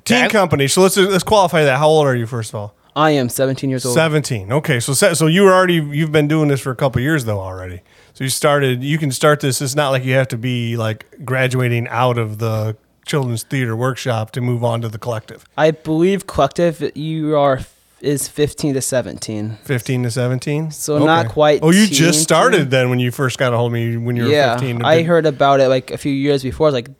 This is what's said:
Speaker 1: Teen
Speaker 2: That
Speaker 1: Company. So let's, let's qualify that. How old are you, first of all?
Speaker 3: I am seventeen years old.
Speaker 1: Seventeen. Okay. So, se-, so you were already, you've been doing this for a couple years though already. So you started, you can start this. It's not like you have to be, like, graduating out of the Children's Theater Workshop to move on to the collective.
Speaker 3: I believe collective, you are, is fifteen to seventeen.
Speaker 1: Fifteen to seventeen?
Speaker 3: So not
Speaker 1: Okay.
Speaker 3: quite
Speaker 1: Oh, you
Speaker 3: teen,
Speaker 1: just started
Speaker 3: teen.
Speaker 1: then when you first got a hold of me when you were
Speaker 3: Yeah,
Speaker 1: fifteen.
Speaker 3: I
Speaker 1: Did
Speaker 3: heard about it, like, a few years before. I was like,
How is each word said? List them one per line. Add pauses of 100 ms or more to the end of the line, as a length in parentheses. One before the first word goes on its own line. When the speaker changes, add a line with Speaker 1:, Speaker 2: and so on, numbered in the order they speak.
Speaker 1:
Teen
Speaker 2:
That
Speaker 1:
Company.
So
let's,
let's
qualify
that.
How
old
are
you,
first
of
all? (200)
Speaker 3:
I
am
seventeen
years
old.
Speaker 1:
Seventeen.
Okay.
So,
se-,
so
you
were
already,
you've
been
doing
this
for
a
couple
years
though
already. (340)
So
you
started,
you
can
start
this.
It's
not
like
you
have
to
be,
like, (180)
graduating
out
of
the (300)
Children's
Theater
Workshop
to
move
on
to
the
collective. (120)
Speaker 3:
I
believe
collective,
you
are, (400)
is
fifteen
to
seventeen.
Speaker 1:
Fifteen
to
seventeen?
Speaker 3:
So
not
Speaker 1:
Okay.
Speaker 3:
quite
Speaker 1:
Oh,
you
Speaker 3:
teen,
Speaker 1:
just
started
Speaker 3:
teen.
Speaker 1:
then
when
you
first
got
a
hold
of
me
when
you
were
Speaker 3:
Yeah,
Speaker 1:
fifteen.
Speaker 3:
I
Speaker 1:
Did
Speaker 3:
heard
about
it,
like,
a
few
years
before.
I
was
like,